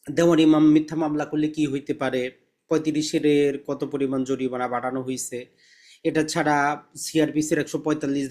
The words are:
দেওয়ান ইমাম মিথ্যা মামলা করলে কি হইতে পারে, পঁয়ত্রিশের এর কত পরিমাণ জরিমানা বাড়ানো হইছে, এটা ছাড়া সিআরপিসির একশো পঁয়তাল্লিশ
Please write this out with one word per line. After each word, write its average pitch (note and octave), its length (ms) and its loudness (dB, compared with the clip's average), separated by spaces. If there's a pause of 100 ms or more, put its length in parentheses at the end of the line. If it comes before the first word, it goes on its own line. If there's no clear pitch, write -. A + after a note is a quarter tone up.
দেওয়ান E3 400 4
ইমাম D#3 180 6 (100)
মিথ্যা D#3 300 0
মামলা D3+ 260 -2
করলে D3+ 260 0
কি D3+ 160 0
হইতে C#3 300 -6
পারে, B2+ 200 -2 (460)
পঁয়ত্রিশের D#3 560 -2 (120)
এর C#3+ 180 2 (140)
কত C3+ 120 -4 (120)
পরিমাণ C3+ 360 -2
জরিমানা B2+ 460 -2
বাড়ানো B2+ 340 -4
হইছে, B2 300 -8 (720)
এটা D#3 140 2 (100)
ছাড়া D3+ 240 2 (480)
সিআরপিসির D3+ 580 0
একশো D3+ 220 -6
পঁয়তাল্লিশ C#3+ 460 -2